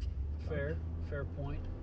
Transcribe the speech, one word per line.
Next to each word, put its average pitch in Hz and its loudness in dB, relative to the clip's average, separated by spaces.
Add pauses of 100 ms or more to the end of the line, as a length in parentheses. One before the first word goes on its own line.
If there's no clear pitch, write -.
(480)
Fair, 147 2 (320)
fair 143 0
point, 143 0 (220)